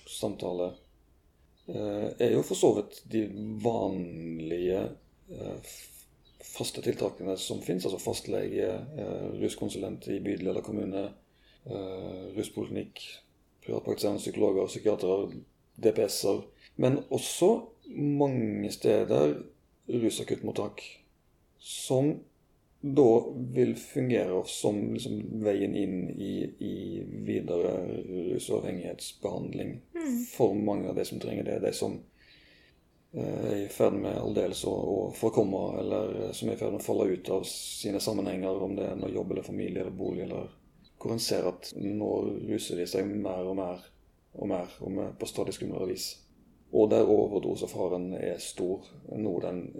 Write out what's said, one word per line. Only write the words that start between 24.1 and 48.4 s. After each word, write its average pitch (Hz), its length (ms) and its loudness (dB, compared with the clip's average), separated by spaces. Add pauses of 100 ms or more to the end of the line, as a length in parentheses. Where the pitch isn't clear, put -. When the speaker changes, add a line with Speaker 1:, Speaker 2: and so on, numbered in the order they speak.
Speaker 1:
som - 320 0 (160)
liksom 110 480 -4
veien 101 340 2
inn 98 200 0 (140)
i, 98 220 -6 (280)
i 98 420 -4 (240)
videre 95 480 2 (560)
rusavhengighetsbehandling - 1500 -4 (120)
Speaker 2:
Mm. 269 380 -2
Speaker 1:
for 104 240 4
mange 101 340 0
av 95 60 -2
de 98 100 0
som - 160 -8
trenger - 240 -4
det, - 160 -2
de - 120 2
som, - 260 -2 (1160)
eh, 104 380 -2
er 104 120 0
i 98 40 -6
ferd 101 260 4
med 98 220 0
aldeles 104 480 0
å, 101 80 0
å 98 400 0
forkomme, 98 680 2
eller 101 520 -2
som 110 160 -4
er 107 60 0
i - 20 -6
ferd 107 160 -2
med 104 80 -4
å - 40 -10
falle 104 280 2
ut - 180 -4
av 95 140 2
sine - 560 -4
sammenhenger, 95 640 0
om 98 140 -2
det 98 100 0
er 98 100 -4
noe 101 160 -4
jobb 95 200 -2
eller 95 100 -2
familie 95 380 -4
eller 95 100 -4
bolig, 95 320 -4
eller 95 260 -6 (480)
hvor 113 160 -2
en 113 80 0
ser - 280 0
at - 280 -6
nå 101 360 -2 (360)
ruser 107 280 -2
de 87 100 0
seg 95 240 0
mer 98 340 -2
og 92 120 -2
mer 90 260 -4 (540)
og 104 120 -4
mer, 90 200 -2 (120)
og - 120 -6
med, 98 260 -4
på - 80 -6
stadig 95 300 -2
skumlere - 320 -4
vis. - 320 -6 (520)
Og 107 180 8
der 113 180 8
overdosefaren 92 1040 4
er 87 240 -2
stor, 95 460 -2 (320)